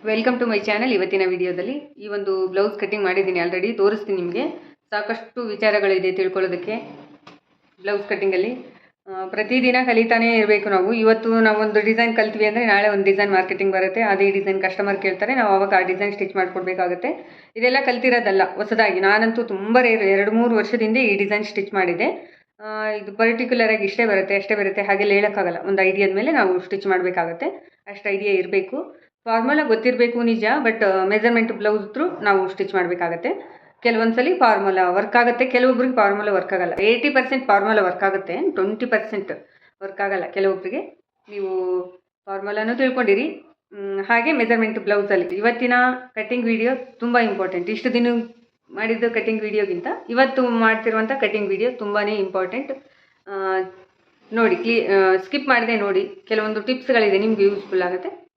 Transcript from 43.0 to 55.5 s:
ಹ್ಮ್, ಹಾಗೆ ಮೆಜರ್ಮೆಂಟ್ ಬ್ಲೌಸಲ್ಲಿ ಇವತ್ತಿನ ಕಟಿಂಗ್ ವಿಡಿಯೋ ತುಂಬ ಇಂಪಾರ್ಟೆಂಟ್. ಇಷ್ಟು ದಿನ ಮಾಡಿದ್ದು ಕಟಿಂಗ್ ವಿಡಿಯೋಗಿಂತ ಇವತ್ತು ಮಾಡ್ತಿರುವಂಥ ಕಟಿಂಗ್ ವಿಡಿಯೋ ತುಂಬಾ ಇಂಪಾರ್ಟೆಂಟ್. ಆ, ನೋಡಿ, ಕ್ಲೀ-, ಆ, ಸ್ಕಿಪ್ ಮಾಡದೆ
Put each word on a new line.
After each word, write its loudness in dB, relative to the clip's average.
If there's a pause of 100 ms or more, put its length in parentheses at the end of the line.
ಹ್ಮ್, -6
ಹಾಗೆ 2
ಮೆಜರ್ಮೆಂಟ್ 0
ಬ್ಲೌಸಲ್ಲಿ 0
ಇವತ್ತಿನ 0 (420)
ಕಟಿಂಗ್ -4
ವಿಡಿಯೋ 0 (280)
ತುಂಬ 2
ಇಂಪಾರ್ಟೆಂಟ್. -2
ಇಷ್ಟು -2
ದಿನ 2 (600)
ಮಾಡಿದ್ದು -2
ಕಟಿಂಗ್ -2
ವಿಡಿಯೋಗಿಂತ -4 (220)
ಇವತ್ತು 2
ಮಾಡ್ತಿರುವಂಥ 0
ಕಟಿಂಗ್ -2
ವಿಡಿಯೋ 0
ತುಂಬಾ -4
ಇಂಪಾರ್ಟೆಂಟ್. -4 (560)
ಆ, -12 (960)
ನೋಡಿ, 2
ಕ್ಲೀ-, 0
ಆ, 4
ಸ್ಕಿಪ್ -4
ಮಾಡದೆ 0